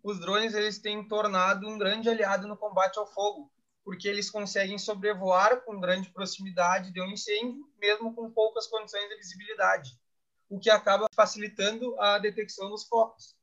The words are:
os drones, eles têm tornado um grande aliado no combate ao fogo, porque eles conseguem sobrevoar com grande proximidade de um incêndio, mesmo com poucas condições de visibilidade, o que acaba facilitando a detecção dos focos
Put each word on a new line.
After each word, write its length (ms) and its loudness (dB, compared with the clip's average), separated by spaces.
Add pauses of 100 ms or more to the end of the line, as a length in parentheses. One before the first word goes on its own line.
os 180 -6
drones, 340 0
eles 240 0
têm 300 -6
tornado 580 2
um 120 -10
grande 320 2
aliado 360 2
no 100 -10
combate 420 0
ao 80 -4
fogo, 440 -4 (340)
porque 220 -8
eles 240 -2
conseguem 480 -2
sobrevoar 840 2
com 180 -10
grande 300 0
proximidade 840 0
de 80 -8
um 60 -4
incêndio, 600 -6 (140)
mesmo 340 0
com 160 -8
poucas 360 0
condições 420 -6
de 80 -14
visibilidade, 840 -2 (500)
o 100 -10
que 100 0
acaba 460 4
facilitando 840 0
a 200 4
detecção 500 -4
dos 160 -10
focos 580 0